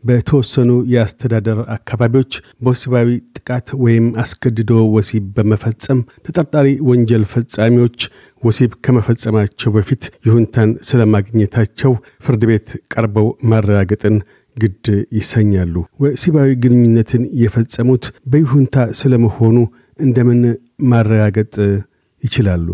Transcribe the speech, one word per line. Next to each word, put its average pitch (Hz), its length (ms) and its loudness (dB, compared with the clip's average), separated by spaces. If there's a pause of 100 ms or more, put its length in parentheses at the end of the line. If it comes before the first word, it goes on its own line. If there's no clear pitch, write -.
በተወሰኑ 123 640 0 (160)
የአስተዳደር 113 720 -2 (120)
አካባቢዎች 120 640 -2 (240)
በወሲባዊ 123 520 -2 (260)
ጥቃት - 420 -8
ወይም 117 300 2 (120)
አስገድዶ 117 540 -4 (180)
ወሲብ 107 420 -2
በመፈጸም 113 680 -2 (220)
ተጠርጣሪ 151 460 -2 (160)
ወንጀል 120 400 2
ፈጻሚዎች 117 760 0 (440)
ወሲብ 117 380 0
ከመፈጸማቸው 113 920 -2
በፊት 110 320 -2 (180)
ይሁንታን 113 480 2 (140)
ስለማግኘታቸው 110 1080 0 (280)
ፍርድ 113 260 0
ቤት 107 220 0 (220)
ቀርበው 107 380 0 (160)
ማረጋገጥን 104 760 2 (380)
ግድ 107 280 -4 (280)
ይሰኛሉ። 101 600 0 (260)
ወሲባዊ 143 560 0
ግንኙነትን 120 680 2 (140)
የፈጸሙት 117 680 0 (220)
በይሁንታ 135 680 2
ስለመሆኑ 117 640 2 (420)
እንደምን 120 440 2 (420)
ማረጋገጥ 107 720 2 (680)
ይችላሉ? 90 520 -2